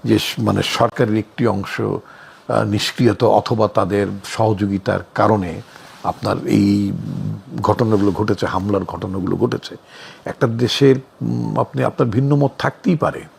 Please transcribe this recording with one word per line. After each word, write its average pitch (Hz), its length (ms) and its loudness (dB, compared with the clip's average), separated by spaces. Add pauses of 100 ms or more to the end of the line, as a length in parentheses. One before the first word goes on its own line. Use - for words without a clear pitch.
যে 110 140 4
স-, - 200 -4
মানে 101 240 2
সরকারের 110 540 0
একটি 117 300 -2
অংশ, 98 340 -4
আহ, - 800 -4
নিষ্ক্রিয়তা 107 640 2
অথবা 107 400 2
তাদের 101 400 0 (180)
সহযোগিতার 98 720 0 (160)
কারণে 101 460 2 (420)
আপনার 95 320 -2 (100)
এই 101 480 2 (680)
ঘটনাগুলো 104 500 2
ঘটেছে, 101 340 -2
হামলার 95 380 -2
ঘটনাগুলো 95 540 -4
ঘটেছে। - 380 -4 (500)
একটা - 220 -4
দেশের, 120 480 4 (260)
উম, 117 360 -2
আপনি, 127 260 -2
আপনার 127 260 0
ভিন্ন 139 260 2
মত 139 220 2
থাকতেই - 380 -2
পারে 82 260 -2 (180)